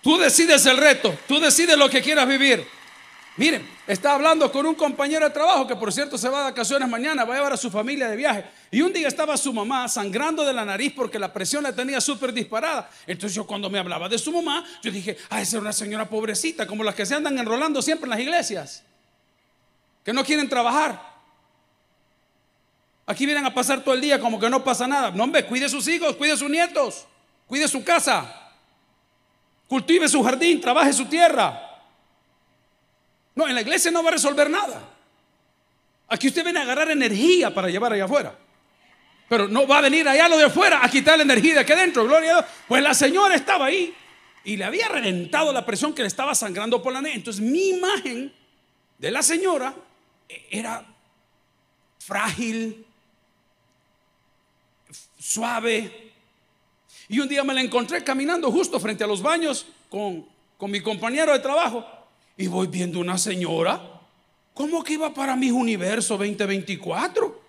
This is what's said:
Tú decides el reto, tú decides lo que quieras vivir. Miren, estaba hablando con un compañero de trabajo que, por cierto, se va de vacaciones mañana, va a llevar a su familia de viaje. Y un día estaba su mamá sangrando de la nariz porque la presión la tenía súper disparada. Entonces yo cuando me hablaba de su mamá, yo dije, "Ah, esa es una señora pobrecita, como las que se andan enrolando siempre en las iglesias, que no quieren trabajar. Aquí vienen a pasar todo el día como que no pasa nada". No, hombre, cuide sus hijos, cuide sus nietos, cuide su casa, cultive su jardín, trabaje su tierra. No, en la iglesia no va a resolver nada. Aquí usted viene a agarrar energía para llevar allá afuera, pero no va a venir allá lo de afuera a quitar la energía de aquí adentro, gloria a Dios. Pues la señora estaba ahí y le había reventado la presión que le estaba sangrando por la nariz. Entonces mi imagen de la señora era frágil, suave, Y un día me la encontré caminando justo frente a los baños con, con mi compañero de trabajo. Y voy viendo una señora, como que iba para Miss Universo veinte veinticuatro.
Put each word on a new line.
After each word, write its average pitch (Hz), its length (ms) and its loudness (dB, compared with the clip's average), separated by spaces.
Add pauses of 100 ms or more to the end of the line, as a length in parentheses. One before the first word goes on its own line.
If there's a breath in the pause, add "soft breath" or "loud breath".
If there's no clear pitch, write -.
Tú 320 160 4
decides 320 480 4
el 254 100 6
reto, 269 400 4 (100)
tú 285 140 0
decides 320 380 4
lo 277 100 6
que 262 140 2
quieras 285 260 2
vivir. 262 400 2 (680)
Miren, 262 280 0 (200)
estaba 240 300 0
hablando 311 360 4
con 277 140 -2
un 320 80 0
compañero 302 500 0
de 294 80 2
trabajo 302 340 2
que, 247 80 -4
por 208 180 -4
cierto, 277 260 -4
se 233 100 -4
va 277 120 -2
de 285 100 -2
vacaciones 262 380 -2
mañana, 247 360 -2
va 226 80 -4
a 262 60 -2
llevar 277 160 0
a - 20 -4
su 240 140 -6
familia 240 380 -4
de 214 60 -4
viaje. 220 300 -2 (260 loud breath)
Y 233 120 2
un 370 100 2
día 330 160 -2
estaba 302 300 -2
su 269 140 -2
mamá 233 360 -4
sangrando 262 560 -2
de 277 80 0
la 233 120 -4
nariz 202 300 -4
porque 233 240 -6
la 190 140 -6
presión 214 300 -4
la 269 120 -4
tenía 254 280 -4
súper 254 320 -4
disparada. 240 560 -6 (160 loud breath)
Entonces 180 280 -8
yo 202 120 -8
cuando 202 240 -8
me 202 80 -4
hablaba 175 300 -6
de 220 100 -2
su 311 120 -6
mamá, 339 320 -4 (200 loud breath)
yo 220 100 -8
dije, 196 240 -8 (140 loud breath)
"Ah, 214 100 -4
esa 202 160 -4
es 214 60 -6
una 208 100 -8
señora 214 340 -6
pobrecita, 220 600 -4
como 214 180 -8
las 208 100 -2
que 202 120 -4
se 226 80 -2
andan 294 240 -2
enrolando 254 420 -2
siempre 320 240 -2
en 254 60 -6
las 220 100 -2
iglesias, 247 640 -4 (1200)
que 208 80 -6
no 269 100 0
quieren 285 280 0
trabajar. 254 520 0 (2000)
Aquí 226 180 -2
vienen 285 220 0
a - 80 -2
pasar 262 280 0
todo 269 120 2
el 254 80 0
día 277 180 2
como 220 180 -2
que 226 120 2
no 262 120 2
pasa 254 240 0
nada". 269 260 0
No, 202 120 0
hombre, 277 220 2
cuide 262 240 -2
sus 262 180 -4
hijos, 330 260 0
cuide 294 220 0
sus 285 140 -4
nietos, 330 560 -2 (400)
cuide 285 200 -2
su 254 160 -2
casa, 240 680 0 (1120)
cultive 320 420 2
su 269 140 4
jardín, 269 380 2
trabaje 277 320 4
su 247 140 -2
tierra. 294 540 4 (1800)
No, 302 120 0
en 254 80 -2
la 226 60 -2
iglesia 330 280 0
no 339 100 0
va 330 100 2
a - 20 2
resolver 294 360 2
nada. 339 320 -4 (1300)
Aquí 247 220 0
usted 330 160 0
viene 349 160 0
a - 20 -2
agarrar 269 300 0
energía 254 600 4
para 185 160 -2
llevar 208 240 0
allá 196 120 0
afuera, 208 340 -2 (880)
pero 202 200 2
no 254 180 4
va 277 120 6
a - 20 6
venir 294 280 4
allá 311 200 6
lo 320 100 6
de 302 60 8
afuera 320 400 4
a 247 40 4
quitar 277 280 6
la 302 80 4
energía 269 300 4
de 277 60 6
aquí 294 120 4
adentro, 320 320 4
gloria 320 260 4
a 339 40 6
Dios. 349 100 4 (240 loud breath)
Pues 254 120 4
la 277 140 2
señora 370 400 4
estaba 285 320 0
ahí 349 260 -2 (520)
y 202 120 -6
le 190 80 -6
había 359 220 -4
reventado 269 680 -2
la 254 140 -4
presión 247 260 -4
que 294 100 -6
le 202 60 -2
estaba 269 280 -4
sangrando 214 440 -2
por 254 120 -4
la 262 80 -6
nariz. 285 160 -6
Entonces 208 260 -8
mi 339 280 2
imagen 359 600 -2 (680)
de 143 120 -4
la 262 120 -2
señora 330 520 -2 (540)
era 226 580 -10 (1120)
frágil, 220 880 -6 (2250)
suave, 226 840 -4 (1120 loud breath)
Y 254 60 2
un 277 80 -2
día 277 160 0
me 269 100 -2
la 262 60 0
encontré 247 420 -2
caminando 285 480 -2
justo 294 300 0
frente 214 240 -4
a - 20 -2
los 202 160 -4
baños 311 440 -2 (220)
con, 196 380 -8 (320)
con 202 100 -10
mi 202 120 -4
compañero 233 520 -2
de 269 60 4
trabajo. 262 480 -2 (500)
Y 190 120 -4
voy 180 180 -2
viendo 175 320 -6
una 180 180 -4
señora, 180 640 -2 (720)
como 311 300 -4
que 311 120 -4
iba 302 200 -4
para 269 220 -4
Miss 254 160 2
Universo 220 640 -2
veinte 202 260 -4
veinticuatro. 196 1040 -4